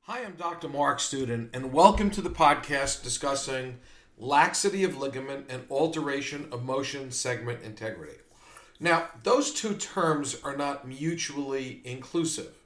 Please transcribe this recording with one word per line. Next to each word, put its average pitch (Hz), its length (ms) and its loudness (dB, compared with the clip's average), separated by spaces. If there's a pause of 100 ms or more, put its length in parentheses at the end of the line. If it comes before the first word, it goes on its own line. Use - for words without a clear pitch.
Hi, 240 180 -6
I'm 190 80 -12
Doctor 170 340 -6
Mark 143 320 2
Student, 117 540 -2
and 131 180 -4
welcome 202 400 8
to 190 100 -4
the 175 80 -2
podcast 143 720 2
discussing 131 760 -4 (400)
laxity 175 680 4
of 151 140 0
ligament 135 500 -6
and 127 240 -8
alteration 143 800 0
of 120 140 -6
motion 135 440 -4
segment 117 540 -4
integrity. 104 540 -10 (640)
Now, 170 260 2 (160)
those 262 300 4
two 208 220 -2
terms 151 680 0
are 139 140 -6
not 143 280 -4
mutually 135 1000 -4
inclusive. 131 680 -4 (120)